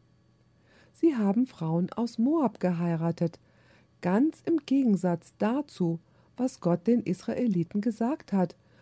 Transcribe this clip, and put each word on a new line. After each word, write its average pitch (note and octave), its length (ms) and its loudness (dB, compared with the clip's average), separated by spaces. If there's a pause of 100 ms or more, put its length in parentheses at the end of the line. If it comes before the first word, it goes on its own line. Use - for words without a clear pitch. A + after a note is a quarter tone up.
(920)
Sie D#4+ 240 2
haben G#3+ 300 2
Frauen E3 440 -2
aus A#3 280 -6
Moab C4 420 2
geheiratet, E3+ 800 -2 (600)
ganz A3+ 440 0
im E4 220 0
Gegensatz F#3+ 720 0
dazu, G#3 600 -2 (380)
was B3+ 240 -4
Gott E3+ 260 0
den A#3+ 160 2
Israeliten G3+ 760 -2
gesagt A#3 520 -4
hat, F#3 240 0 (260)